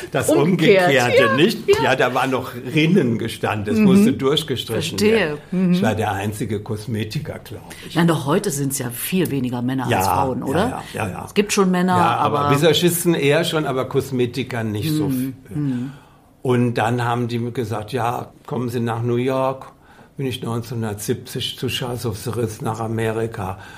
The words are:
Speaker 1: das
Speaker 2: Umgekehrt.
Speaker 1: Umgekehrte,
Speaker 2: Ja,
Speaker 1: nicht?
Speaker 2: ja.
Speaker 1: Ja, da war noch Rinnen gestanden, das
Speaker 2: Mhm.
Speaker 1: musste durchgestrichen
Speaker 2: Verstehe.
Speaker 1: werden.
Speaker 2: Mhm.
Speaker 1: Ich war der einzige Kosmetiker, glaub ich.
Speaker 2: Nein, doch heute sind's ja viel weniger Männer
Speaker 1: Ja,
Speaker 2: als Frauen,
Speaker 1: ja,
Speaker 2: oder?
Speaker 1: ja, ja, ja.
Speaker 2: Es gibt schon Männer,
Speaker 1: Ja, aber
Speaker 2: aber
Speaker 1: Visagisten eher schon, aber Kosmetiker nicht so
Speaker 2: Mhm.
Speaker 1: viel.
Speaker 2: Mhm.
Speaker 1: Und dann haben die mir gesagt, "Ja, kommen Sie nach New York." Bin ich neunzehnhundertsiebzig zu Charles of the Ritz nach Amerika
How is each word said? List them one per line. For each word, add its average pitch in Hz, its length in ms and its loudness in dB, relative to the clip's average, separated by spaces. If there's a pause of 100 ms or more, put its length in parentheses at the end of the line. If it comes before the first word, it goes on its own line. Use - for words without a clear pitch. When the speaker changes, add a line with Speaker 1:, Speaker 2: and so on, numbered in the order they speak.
(120)
Speaker 1:
das 131 180 0
Speaker 2:
Umgekehrt. 165 540 6
Speaker 1:
Umgekehrte, 139 400 4
Speaker 2:
Ja, - 100 2
Speaker 1:
nicht? 170 340 2
Speaker 2:
ja. 392 140 4
Speaker 1:
Ja, 131 140 4
da 127 180 2
war 131 140 0
noch 123 260 -2
Rinnen 131 640 2
gestanden, 107 460 -4
das 104 140 0
Speaker 2:
Mhm. 214 60 6
Speaker 1:
musste 101 280 6
durchgestrichen - 840 -2
Speaker 2:
Verstehe. 214 200 4
Speaker 1:
werden. 151 220 0 (120)
Speaker 2:
Mhm. 180 220 2
Speaker 1:
Ich 180 100 2
war 107 140 2
der 104 160 0
einzige 104 480 -4
Kosmetiker, 107 800 -6
glaub - 320 -16 (100)
ich. - 120 -10
Speaker 2:
Nein, 175 100 4
doch 156 200 2
heute 170 260 0
sind's 139 260 -2
ja 123 120 -6
viel 139 420 -2
weniger 123 280 -2
Männer 127 280 -2
Speaker 1:
Ja, 113 80 2
Speaker 2:
als 95 100 2
Frauen, 95 320 0
Speaker 1:
ja, - 80 -6
Speaker 2:
oder? 147 220 0
Speaker 1:
ja, - 140 -6 (120)
ja, - 140 -4
ja. 175 180 -8
Speaker 2:
Es - 80 -18
gibt 208 180 2
schon 190 200 4
Männer, 180 240 2
Speaker 1:
Ja, 160 220 4
aber 143 240 2
Speaker 2:
aber 143 120 4
Speaker 1:
Visagisten 170 600 4
eher 147 280 2
schon, 156 240 0
aber 131 200 -2
Kosmetiker 127 760 -2
nicht 110 300 -2
so 151 140 0
Speaker 2:
Mhm. 131 280 -2 (140)
Speaker 1:
viel. 185 80 -10
Speaker 2:
Mhm. 135 360 -2 (480)
Speaker 1:
Und 123 340 2
dann 120 300 0
haben 120 220 -2
die 117 140 -4
mir 120 100 -4
gesagt, 107 420 -6
"Ja, 123 380 -4 (160)
kommen 127 220 -4
Sie 117 100 -6
nach 117 240 -4
New 120 140 0
York." 131 560 -2 (440)
Bin 143 80 -6
ich 123 160 -6
neunzehnhundertsiebzig 117 1160 -6
zu 131 80 -4
Charles 123 400 -6
of 104 100 -4
the - 140 -8
Ritz 113 300 -4
nach 113 180 -6
Amerika 113 800 -4 (200)